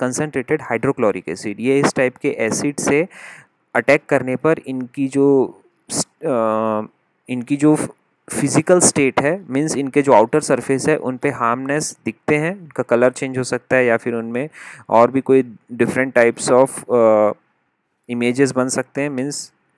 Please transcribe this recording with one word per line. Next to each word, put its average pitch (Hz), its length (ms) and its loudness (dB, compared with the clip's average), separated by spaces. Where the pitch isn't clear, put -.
concentrated 135 560 -4
hydrochloric 113 580 -2
acid। 101 300 -8
ये 135 200 2
इस 143 140 0
टाइप 127 220 0
के 143 140 -4
एसिड 113 460 -2
से 151 320 0
अटैक 139 340 2
करने 127 260 0
पर 160 220 0
इनकी 131 400 -6
जो 139 540 2
स-, - 180 -6
अ, 110 600 -2
इनकी 127 260 -4
जो 151 200 4
फिजिकल 156 500 2
स्टेट 139 420 0
है, 170 280 -4
मीन्स 139 280 -2
इनके 139 240 0
जो 135 120 4
आउटर 117 260 4
सरफेस 135 500 -2
है 151 80 2
उन 127 200 -6
पे 143 120 -2
हार्मनेस 131 760 -4
दिखते 147 320 -2
हैं, 180 240 -4
उनका 139 220 -8
कलर 120 260 4
चेंज 131 280 -8
हो 127 60 -2
सकता 123 320 -4
है 127 100 4
या 113 120 4
फिर 117 160 -4
उनमें 117 360 -6
और 117 220 6
भी 131 100 0
कोई 131 220 4
different 123 440 0
types 117 340 2
of, 131 180 6
अ, 110 380 4
इमेजेस 123 420 0
बन 127 160 -2
सकते 135 340 -6
हैं, 147 80 -4
मीन्स 139 420 -8